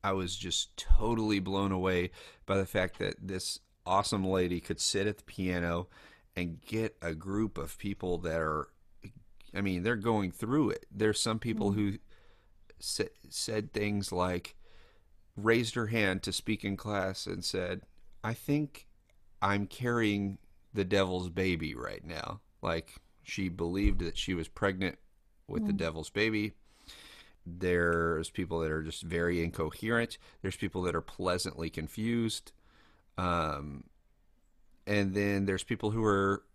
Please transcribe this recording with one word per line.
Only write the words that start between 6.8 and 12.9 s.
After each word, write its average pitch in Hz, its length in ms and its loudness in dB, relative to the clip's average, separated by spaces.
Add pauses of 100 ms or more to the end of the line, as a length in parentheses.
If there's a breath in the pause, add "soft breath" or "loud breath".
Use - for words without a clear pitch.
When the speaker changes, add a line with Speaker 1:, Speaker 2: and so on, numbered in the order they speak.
Speaker 1:
a 82 120 -2
group 98 440 -2
of 76 200 -6
people 92 420 -2
that 82 200 0
are, 78 300 0 (840)
I 98 60 -4
mean, 92 240 0
they're 117 140 2
going 104 340 2
through 123 380 0
it. - 200 -4
There's 104 300 2
some 110 200 0
people 107 320 0
Speaker 2:
Mm. 98 40 2
Speaker 1:
who 104 240 0 (800 soft breath)
sa-, - 260 -2 (220)